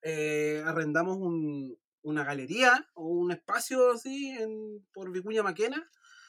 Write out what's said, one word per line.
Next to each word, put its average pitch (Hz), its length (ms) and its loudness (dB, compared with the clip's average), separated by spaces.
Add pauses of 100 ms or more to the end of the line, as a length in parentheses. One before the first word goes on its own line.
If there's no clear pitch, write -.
eh, 151 600 0
arrendamos 160 520 0
un, 151 600 -2 (260)
una 151 200 -2
galería 180 680 2
o 165 160 -6
un 175 240 2
espacio 233 580 2
así 269 380 -6 (100)
en, 214 540 -8
por 190 180 -10
Vicuña 208 320 -2
Maquena 226 420 -2 (440)